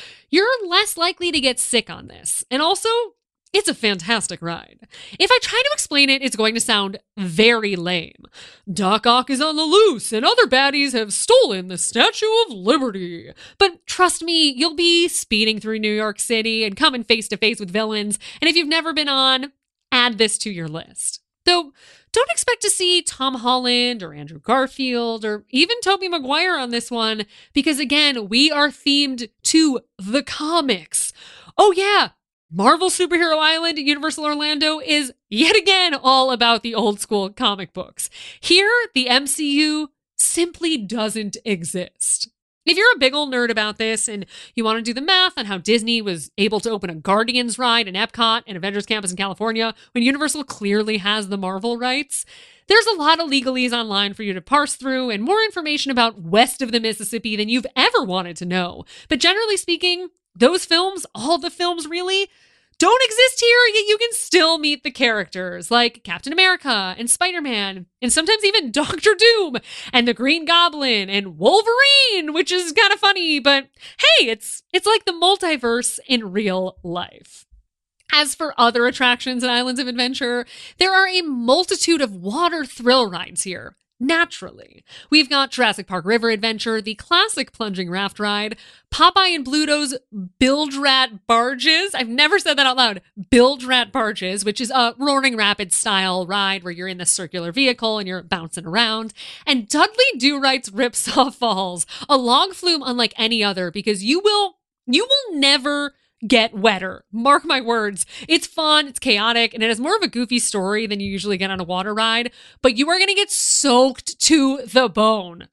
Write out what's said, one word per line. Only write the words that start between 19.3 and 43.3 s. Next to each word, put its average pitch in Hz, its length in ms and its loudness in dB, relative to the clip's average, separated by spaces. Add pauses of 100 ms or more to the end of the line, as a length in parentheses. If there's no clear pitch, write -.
add 240 240 2
this 220 220 2
to 214 120 -8
your 170 160 -8
list. - 540 -10 (240)
Though, 349 260 0 (400)
don't 539 200 0
expect 494 320 -4
to 403 60 -2
see 359 320 0
Tom 262 340 -4
Holland 247 680 0
or 156 100 -12
Andrew 147 260 -14
Garfield 240 840 -2
or 214 280 -6
even 349 280 2
Tobey 381 300 0
Maguire 320 500 -2
on 247 120 -6
this 233 200 -6
one, 220 340 -4 (280)
because 285 260 0
again, 285 480 0
we 269 240 2
are 294 160 2
themed 269 600 -2 (140)
to 311 360 4 (180)
the 214 240 -2
comics. 294 920 -2 (440)
Oh 403 140 8
yeah, 381 380 2 (400)
Marvel 294 400 2
Superhero 330 500 0
Island 320 380 0
at 294 60 -6
Universal 294 400 -2
Orlando 302 560 -2
is 294 320 -2 (180)
yet 320 280 4
again 370 360 2
all 262 380 2
about 233 320 0
the 240 100 -8
old 208 280 -2
school 202 280 -2
comic 202 440 -4
books. - 360 -12 (300)
Here, 392 320 4 (220)
the 254 160 0
M 269 180 2
C 285 320 -2
U 302 320 0 (240)
simply 339 600 -2
doesn't 214 680 -6
exist. - 840 -6 (360)
If 339 120 2
you're 453 180 4
a 269 40 -6
big 262 140 2
ol' 294 160 -4
nerd 240 200 -2